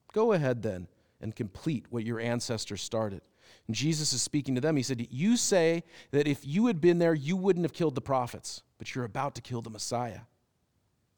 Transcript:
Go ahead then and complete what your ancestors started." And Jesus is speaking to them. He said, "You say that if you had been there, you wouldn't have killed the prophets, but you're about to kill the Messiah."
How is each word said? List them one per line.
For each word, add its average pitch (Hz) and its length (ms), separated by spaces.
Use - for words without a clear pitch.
Go 220 180
ahead 131 300
then 90 260
and 110 160
complete 120 540
what 113 160
your 113 160
ancestors 117 600
started." 107 400
And 110 80
Jesus 151 380
is 123 80
speaking 135 340
to 123 60
them. 156 160
He 123 60
said, 123 280
"You 190 240
say 170 480
that 147 140
if 143 220
you 196 200
had 190 120
been 175 200
there, 165 140
you 156 220
wouldn't 180 300
have - 80
killed 151 220
the 127 60
prophets, - 600
but - 180
you're 127 80
about 135 320
to 123 60
kill 123 200
the 113 80
Messiah." 113 520